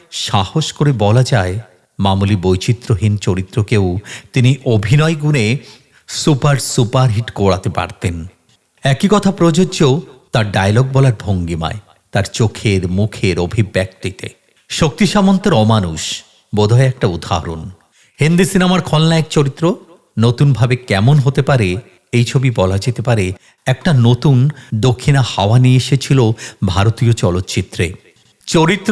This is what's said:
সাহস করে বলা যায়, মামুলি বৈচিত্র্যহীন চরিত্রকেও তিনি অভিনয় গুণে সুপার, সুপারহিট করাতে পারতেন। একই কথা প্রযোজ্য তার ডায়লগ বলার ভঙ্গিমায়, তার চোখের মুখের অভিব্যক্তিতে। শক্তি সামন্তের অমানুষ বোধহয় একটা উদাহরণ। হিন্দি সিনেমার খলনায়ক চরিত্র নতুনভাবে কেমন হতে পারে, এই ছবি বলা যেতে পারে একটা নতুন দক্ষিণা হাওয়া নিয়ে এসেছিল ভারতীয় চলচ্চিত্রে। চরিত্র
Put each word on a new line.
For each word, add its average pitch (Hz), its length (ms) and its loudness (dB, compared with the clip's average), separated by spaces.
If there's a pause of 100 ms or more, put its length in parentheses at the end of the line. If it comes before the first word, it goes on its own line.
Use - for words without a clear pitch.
(120)
সাহস - 600 -4
করে 147 220 0
বলা 110 300 2
যায়, 95 320 -2 (440)
মামুলি 98 360 0
বৈচিত্র্যহীন 101 840 0
চরিত্রকেও 98 680 -2 (460)
তিনি 127 200 2 (140)
অভিনয় 135 500 2
গুণে 147 300 0 (640)
সুপার, 143 500 0
সুপারহিট 120 720 0
করাতে 95 380 -2
পারতেন। 87 460 -6 (680)
একই 139 240 0
কথা 196 240 2
প্রযোজ্য 180 480 0 (520)
তার 113 200 0
ডায়লগ 104 420 2
বলার 135 260 4
ভঙ্গিমায়, 87 600 -4 (340)
তার 98 200 0
চোখের 101 540 0
মুখের 92 520 -2
অভিব্যক্তিতে। 92 880 -4 (420)
শক্তি - 380 -2
সামন্তের 196 460 2
অমানুষ 107 480 0 (520)
বোধহয় 110 380 2
একটা 123 160 -4
উদাহরণ। 82 540 -6 (580)
হিন্দি 175 260 2
সিনেমার 180 360 2
খলনায়ক 160 480 0
চরিত্র 139 340 -2 (560)
নতুনভাবে 123 560 2
কেমন 113 440 2
হতে 135 220 0
পারে, 123 280 2 (420)
এই 120 140 2
ছবি 131 260 -2
বলা 95 260 0
যেতে 117 240 -4
পারে 107 240 0 (420)
একটা 131 260 -2
নতুন 123 440 4 (380)
দক্ষিণা 131 460 0
হাওয়া 107 380 0
নিয়ে 127 240 4
এসেছিল 135 360 0 (460)
ভারতীয় 107 480 0
চলচ্চিত্রে। 92 720 -4 (600)
চরিত্র 190 440 0